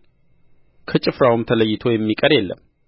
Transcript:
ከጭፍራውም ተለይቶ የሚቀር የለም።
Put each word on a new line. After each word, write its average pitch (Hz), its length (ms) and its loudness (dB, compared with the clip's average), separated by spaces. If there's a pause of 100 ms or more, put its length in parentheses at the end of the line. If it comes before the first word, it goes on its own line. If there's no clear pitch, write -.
(880)
ከጭፍራውም 117 580 0
ተለይቶ 110 400 0
የሚቀር 113 480 0
የለም። 101 260 -2 (280)